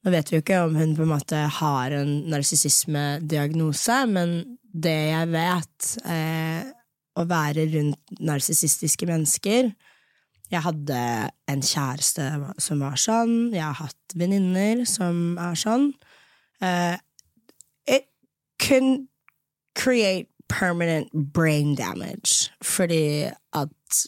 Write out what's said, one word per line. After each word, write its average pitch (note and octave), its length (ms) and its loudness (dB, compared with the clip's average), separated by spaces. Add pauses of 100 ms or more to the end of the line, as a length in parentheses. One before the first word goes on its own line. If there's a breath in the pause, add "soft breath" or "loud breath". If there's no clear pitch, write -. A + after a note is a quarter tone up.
nå F#3+ 40 2
vet E3+ 240 2
vi D#3+ 60 4
jo - 20 4
ikke F#3+ 160 2
om E3+ 160 2
hun D#3 220 2
på D#3 100 0
en D#3+ 60 2
måte D3+ 260 0 (120)
har C#3+ 440 0
en C#3+ 200 -2 (140)
narsissisme-diagnose, D3+ 1800 0
men F#3 260 0 (300)
det D#3+ 340 -4 (100)
jeg D#3+ 240 0
vet, E3 600 -2 (160)
eh, D#3+ 680 -4 (460)
å E3+ 100 -2
være D#3 420 0
rundt D3 480 -2
narsissistiske D3+ 880 -2
mennesker. F3 640 0 (760 soft breath)
Jeg E3 200 -4
hadde D3 360 -2 (420)
en C#3 180 -4
kjæreste C#3 680 -2 (240)
som - 260 -2
var C#3 160 -4
sånn, A#3 380 2 (140)
jeg G3+ 120 -2
har D3+ 160 -4
hatt - 400 -12
venninner G3 720 2
som F3 500 0
er E3+ 240 -4
sånn. C4 300 2 (720 soft breath)
Eh, F3 360 0 (920)
it C4+ 200 4 (520)
can C4 440 4 (720)
create G#3+ 560 2 (120)
permanent E3+ 680 0
brain D3 640 2
damage, - 720 -2 (100)
fordi D#3 680 0 (220)
at - 580 -4